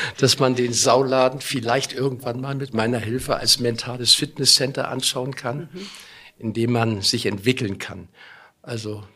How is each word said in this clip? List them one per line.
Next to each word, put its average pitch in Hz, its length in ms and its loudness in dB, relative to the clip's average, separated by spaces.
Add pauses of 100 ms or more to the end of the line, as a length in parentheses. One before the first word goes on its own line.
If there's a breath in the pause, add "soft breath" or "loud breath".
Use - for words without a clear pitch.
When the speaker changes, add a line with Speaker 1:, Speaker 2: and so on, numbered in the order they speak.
(180 loud breath)
Speaker 1:
dass 135 200 4
man 127 160 4
den 123 180 0
Sauladen 131 680 4
vielleicht 123 520 -2
irgendwann 127 480 -4
mal 139 140 -6
mit 135 200 -6
meiner 117 240 0
Hilfe 113 380 -2
als - 240 2
mentales 120 540 0
Fitnesscenter 139 720 2
anschauen 127 460 -4
kann, 143 380 -6
Speaker 2:
Mhm. 185 140 -12 (520 loud breath)
Speaker 1:
in 113 140 -4
dem 117 200 0
man 113 300 2
sich 117 240 0
entwickeln 101 520 0
kann. 87 300 -12 (540 soft breath)
Also 107 420 -8 (120)